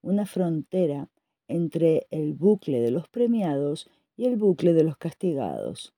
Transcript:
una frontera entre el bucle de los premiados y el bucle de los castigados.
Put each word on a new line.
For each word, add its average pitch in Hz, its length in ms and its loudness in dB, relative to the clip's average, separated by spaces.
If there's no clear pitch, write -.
una 196 240 0
frontera 165 840 -2
entre 165 640 0
el 151 220 -4
bucle 151 480 2
de 117 100 2
los 160 160 -4
premiados 170 800 -2
y 233 80 -4
el 247 100 2
bucle 190 380 2
de 160 100 6
los 160 140 0
castigados. 101 1000 -6